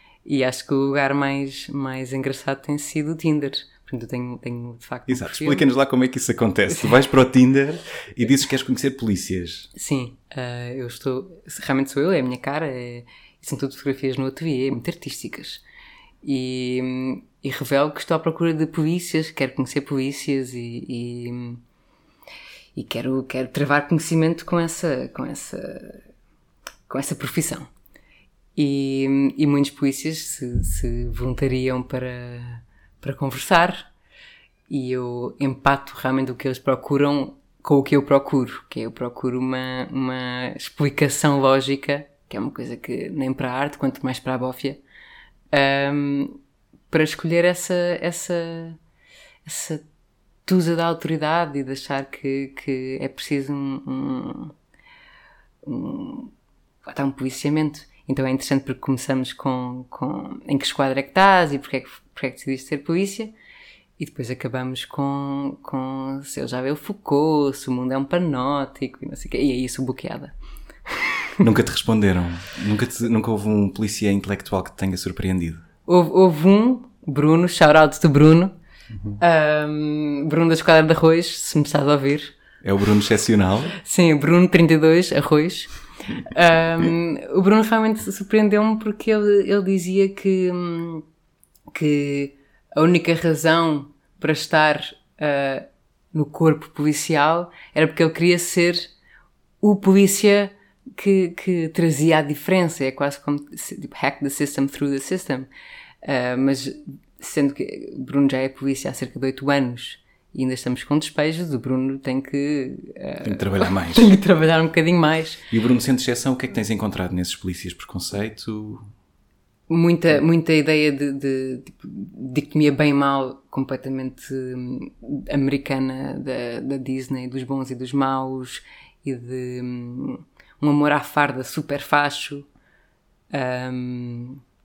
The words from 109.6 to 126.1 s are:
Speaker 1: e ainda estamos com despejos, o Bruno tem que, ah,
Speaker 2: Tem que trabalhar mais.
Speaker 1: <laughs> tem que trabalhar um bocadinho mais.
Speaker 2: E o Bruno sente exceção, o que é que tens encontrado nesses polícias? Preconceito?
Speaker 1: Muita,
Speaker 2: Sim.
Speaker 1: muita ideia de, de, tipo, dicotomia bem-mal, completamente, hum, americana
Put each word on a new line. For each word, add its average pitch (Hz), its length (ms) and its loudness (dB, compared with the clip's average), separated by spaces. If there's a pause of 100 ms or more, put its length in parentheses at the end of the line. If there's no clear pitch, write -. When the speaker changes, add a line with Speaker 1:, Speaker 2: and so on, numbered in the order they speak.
Speaker 1:
e - 80 -4
ainda 131 120 -2
estamos 127 300 -6
com 147 140 0
despejos, 160 540 -2
o 127 60 -2
Bruno 131 400 -2
tem 135 220 -4
que, 143 560 -4 (200)
ah, - 280 -10
Speaker 2:
Tem 104 80 -4
que 95 60 -4
trabalhar 95 320 0
mais. 92 240 -2
Speaker 1:
<laughs> - 20 -6
tem 226 140 12
que 190 80 12
trabalhar 165 440 6
um 165 40 2
bocadinho 165 320 4
mais. 160 400 2 (140)
Speaker 2:
E 113 60 2
o 107 40 4
Bruno 120 180 4
sente 127 220 2
exceção, 127 320 0
o - 20 -2
que 127 100 -4
é - 20 -12
que - 60 -14
tens 107 160 -2
encontrado 101 420 -2
nesses 90 220 -4
polícias? 90 400 -8
Preconceito? 107 1080 -8 (880)
Speaker 1:
Muita, 165 500 4
Speaker 2:
Sim. 139 60 2
Speaker 1:
muita 165 300 4
ideia 151 380 4
de, 139 200 -4
de, 131 520 -4
tipo, - 240 -20
dicotomia 131 840 0
bem-mal, 139 800 2
completamente, 131 800 -6
hum, 127 580 -8 (400)
americana 135 880 -2